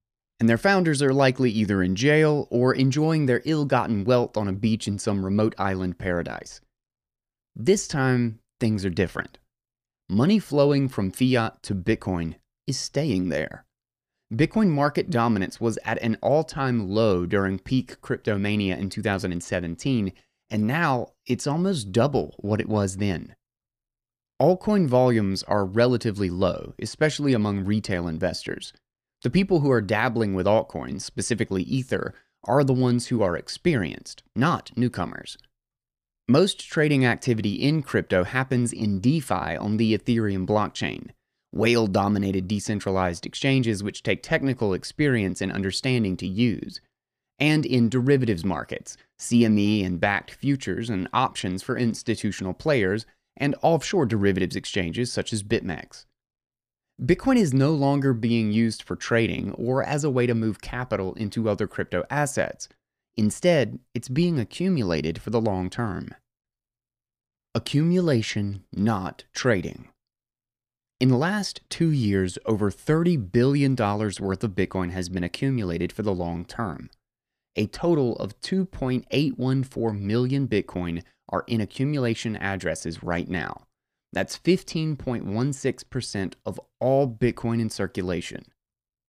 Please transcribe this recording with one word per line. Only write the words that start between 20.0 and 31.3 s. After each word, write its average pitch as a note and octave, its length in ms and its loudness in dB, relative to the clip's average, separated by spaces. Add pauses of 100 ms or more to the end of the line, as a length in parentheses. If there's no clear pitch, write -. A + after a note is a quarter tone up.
and A2 160 0
now C3+ 440 0 (160)
it's B2 220 -4
almost D3+ 440 -2
double A2+ 460 2
what G#2 240 0
it - 80 -4
was G2+ 260 0
then. F#2+ 400 -4 (1080)
Altcoin F#3 460 4
volumes A#2+ 560 4
are G2+ 220 0
relatively G#2+ 640 2
low, F2 500 -2
especially C#3+ 540 0
among G#2 320 0
retail G2+ 420 0
investors. E2 640 -4 (500)
The B2+ 80 -2
people F#3+ 300 4
who C#3+ 120 2
are A#2 100 4
dabbling A2 520 0
with F#2 120 0
altcoins, E2+ 560 0
specifically F#2+ 640 -2